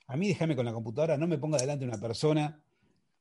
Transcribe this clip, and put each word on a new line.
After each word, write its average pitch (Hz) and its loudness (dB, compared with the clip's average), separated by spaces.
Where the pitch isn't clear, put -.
"A 131 -4
mí 202 0
déjame 160 2
con 127 0
la 117 -2
computadora, 120 0
no 156 0
me 165 0
ponga 147 0
delante 135 -2
una 113 -4
persona, 151 0